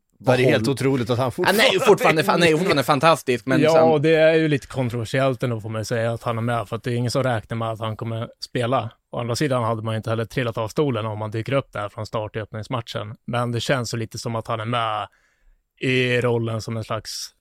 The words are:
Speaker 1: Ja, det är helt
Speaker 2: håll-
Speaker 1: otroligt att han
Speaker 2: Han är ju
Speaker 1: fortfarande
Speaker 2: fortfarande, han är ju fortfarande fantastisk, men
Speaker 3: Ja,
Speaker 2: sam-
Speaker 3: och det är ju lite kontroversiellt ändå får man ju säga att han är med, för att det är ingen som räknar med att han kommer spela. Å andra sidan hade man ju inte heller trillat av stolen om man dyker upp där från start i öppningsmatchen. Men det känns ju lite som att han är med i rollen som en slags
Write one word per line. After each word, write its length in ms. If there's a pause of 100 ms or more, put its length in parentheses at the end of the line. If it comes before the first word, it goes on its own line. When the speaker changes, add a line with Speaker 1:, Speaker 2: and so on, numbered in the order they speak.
(180)
Speaker 1:
Ja, 200
det 60
är 80
helt 140
Speaker 2:
håll- 80
Speaker 1:
otroligt 360
att 80
han 200
Speaker 2:
Han 100
är 20 (240)
ju 60
Speaker 1:
fortfarande 0
Speaker 2:
fortfarande, 520
han 120
är 40
ju 100
fortfarande 260
fantastisk, 640
men 160
Speaker 3:
Ja, 120
Speaker 2:
sam- 180
Speaker 3:
och 100
det 140
är 180
ju 140
lite 200
kontroversiellt 760
ändå 180
får 80
man 120
ju 40
säga 280
att 100
han 140
är 40
med, 260
för 80
att 80
det 80
är 40
ingen 160
som 120
räknar 340
med 140
att 80
han 180
kommer 320 (100)
spela. 500 (220)
Å 80
andra 160
sidan 280
hade 180
man 120
ju 40
inte 120
heller 160
trillat 320
av 100
stolen 380
om 140
man 120
dyker 220
upp 200
där 160
från 160
start 300
i 40
öppningsmatchen. 760 (100)
Men 260
det 100
känns 320
ju 40
lite 220
som 160
att 120
han 120
är 60
med 420 (720)
i 420
rollen 400
som 160
en 60
slags 580